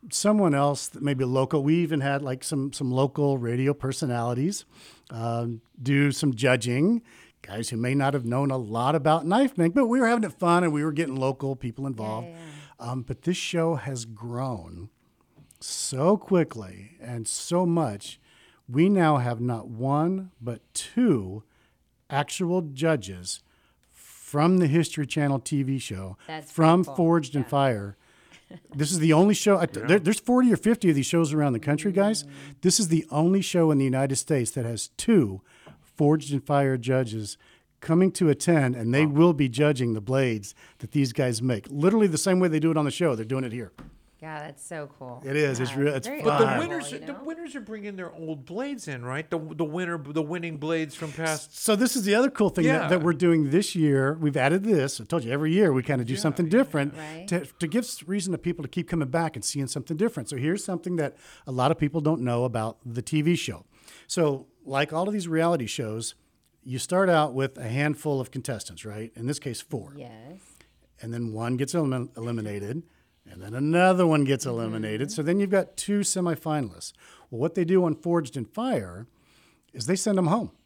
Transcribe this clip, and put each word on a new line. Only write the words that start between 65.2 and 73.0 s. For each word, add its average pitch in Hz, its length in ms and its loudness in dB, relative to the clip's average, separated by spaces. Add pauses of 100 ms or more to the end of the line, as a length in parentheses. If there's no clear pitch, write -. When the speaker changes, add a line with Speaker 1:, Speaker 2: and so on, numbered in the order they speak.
Speaker 1:
reality 160 380 2
shows, 113 500 -6 (480)
you 127 160 -6
start 185 280 2
out 151 240 4
with 131 260 -2
a 120 100 -8
handful 143 520 -2
of 127 120 -10
contestants, 113 520 -10
right? 107 300 -12
In 117 120 -8
this 143 120 -4
case, 123 220 -8
four. 139 360 -12
Speaker 2:
Yes. 127 440 -18 (600)
Speaker 1:
And 117 140 -8
then 117 180 -6
one 117 240 -4
gets 135 200 -4
elim-, 131 400 -2
eliminated, 113 640 -6 (460)